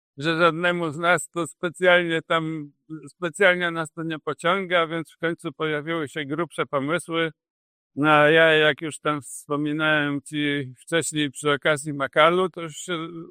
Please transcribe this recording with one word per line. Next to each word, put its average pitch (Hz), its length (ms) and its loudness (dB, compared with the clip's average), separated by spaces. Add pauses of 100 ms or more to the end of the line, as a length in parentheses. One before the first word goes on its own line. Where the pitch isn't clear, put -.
(160)
że 160 220 -2
żadnemu 170 520 2
z 139 80 -10
nas 170 300 2
to 170 180 -6
specjalnie 175 760 2
tam, 160 500 -4 (360)
specjalnie 180 640 0
nas 165 220 -6
to 165 100 -12
nie 160 160 -6
pociąga, 170 680 0
więc 165 260 -6
w - 60 -20
końcu 165 340 -6
pojawiły 156 560 -4
się 156 160 -8
grubsze 151 420 -6
pomysły. 160 640 -4 (640)
No 151 140 2
a 147 200 6
ja, 160 220 6
jak 151 280 2
już 156 180 -8
tam 151 220 -4
wspominałem 147 1040 -2
ci 143 580 -4
wcześniej 151 500 -2
przy 147 220 -2
okazji 151 400 0
Makalu, 160 560 2
to 170 140 -10
już 160 140 -12
się 165 320 -8 (220)